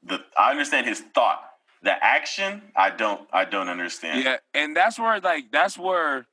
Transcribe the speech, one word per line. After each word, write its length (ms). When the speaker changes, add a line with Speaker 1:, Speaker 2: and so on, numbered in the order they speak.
Speaker 1:
The, 160
I 140
understand 340
his 140
thought. 260
The 100
action, 600
I 140
don't, 420
I 120
don't 240
understand. 560
Speaker 2:
Yeah, 120
and 220
that's 220
where, 220
like, 320
that's 240
where 560